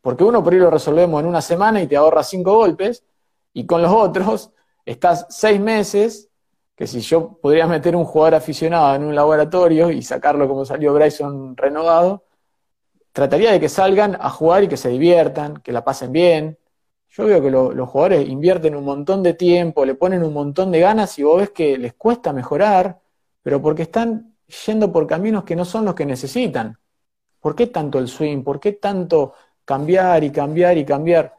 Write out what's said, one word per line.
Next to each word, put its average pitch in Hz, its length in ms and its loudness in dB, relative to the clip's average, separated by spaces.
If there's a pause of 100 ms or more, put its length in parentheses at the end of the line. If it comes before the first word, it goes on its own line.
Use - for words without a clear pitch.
Porque 123 240 0
uno 226 180 4
por 170 100 2
ahí 180 60 4
lo 180 120 6
resolvemos 156 500 2
en 160 80 -4
una 170 140 -2
semana 202 400 0
y 160 40 -2
te 139 100 0
ahorra 151 260 4
cinco 185 340 0
golpes, 226 480 0 (480)
y 120 140 -10
con 170 160 0
los 175 100 2
otros 208 580 0 (340)
estás - 460 -2
seis 208 300 0
meses, 214 680 -2 (480)
que - 100 -8
si 120 140 -8
yo 165 400 -2
podría 160 260 2
meter 165 280 0
un 175 100 0
jugador 156 320 2
aficionado 156 580 0
en 143 100 -4
un 151 100 -6
laboratorio 156 760 2
y 139 120 -4
sacarlo 143 460 0
como 135 160 -4
salió 143 300 -2
Bryson 143 640 0
renovado, 165 680 0 (880)
trataría 143 400 2
de 175 80 4
que 151 80 -2
salgan 196 500 0
a 135 120 -6
jugar 175 340 2
y 185 40 -2
que 151 80 -6
se 127 120 -6
diviertan, 147 720 2
que - 140 -12
la 120 120 -6
pasen 131 280 -6
bien, 156 460 2 (520)
yo 214 160 -6
veo 190 160 4
que 135 80 0
lo-, 131 220 0
los 131 160 -8
jugadores 151 400 2
invierten 156 480 0
un 143 80 -10
montón 147 380 -4
de 170 120 2
tiempo, 175 500 0
le 131 100 -2
ponen 180 280 -2
un 156 100 -4
montón 147 380 -4
de 165 100 2
ganas 202 380 0
y 147 40 -4
vos 156 160 4
ves 202 120 -2
que 147 260 -2
les 120 180 -10
cuesta 233 380 -2
mejorar, 185 680 0 (420)
pero 139 180 -2
porque 151 220 -2
están 226 540 -6 (300)
yendo 214 260 0
por 160 140 0
caminos 196 380 -2
que 165 120 -6
no 175 80 -4
son 220 200 -6
los 185 100 -2
que 151 120 -6
necesitan. 135 720 -6 (600)
¿Por 151 140 -4
qué 240 140 0
tanto 147 300 -4
el 127 100 -4
swing? 147 340 -6
¿Por 139 180 -6
qué 208 120 -2
tanto 175 640 -2 (300)
cambiar 165 600 0
y 143 60 -4
cambiar 156 480 0
y 143 60 -2
cambiar? 151 540 0